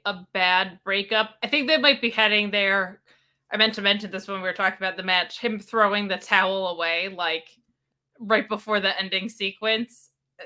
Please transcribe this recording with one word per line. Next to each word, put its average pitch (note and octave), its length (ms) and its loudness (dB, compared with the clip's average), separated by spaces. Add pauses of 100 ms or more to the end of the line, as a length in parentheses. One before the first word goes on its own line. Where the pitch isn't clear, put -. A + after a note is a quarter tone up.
a F#3 280 -4
bad F#3 500 2
breakup. G#3 600 0
I A#3 40 -4
think C#4 220 0
they D#4 80 6
might C#4 240 4
be A#3 100 0
heading G#3 400 2
there. G3 500 0 (520)
I - 60 -4
meant A3 160 2
to G#3 80 -8
mention G3+ 280 0
this F#3+ 160 -10
when G3 120 -6
we F#3 100 -6
were F3+ 40 -4
talking F#3+ 260 -2
about F#3+ 180 -4
the F#3+ 80 -10
match, F3+ 340 0
him G#3+ 220 -4
throwing G#3 480 2
the F#3 80 0
towel F#3+ 500 2
away, E3+ 420 -2
like, E3 380 -4 (720)
right G#3+ 300 0
before G#3+ 320 -2
the F#3+ 180 0
ending F#3+ 300 -4
sequence. A3 840 -4 (360)